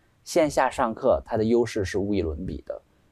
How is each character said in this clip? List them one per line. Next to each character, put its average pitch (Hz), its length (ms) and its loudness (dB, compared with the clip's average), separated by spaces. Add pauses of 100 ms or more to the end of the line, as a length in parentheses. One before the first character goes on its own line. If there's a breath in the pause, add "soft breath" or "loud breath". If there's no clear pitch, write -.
(260)
线 160 240 2
下 135 200 2
上 120 240 -2
课 101 320 2
它 117 120 -4
的 107 60 2
优 117 220 4
势 107 200 -4
是 - 120 -4
无 101 160 -2
与 95 80 0
伦 82 240 -4
比 82 200 -8
的， - 160 -10 (300)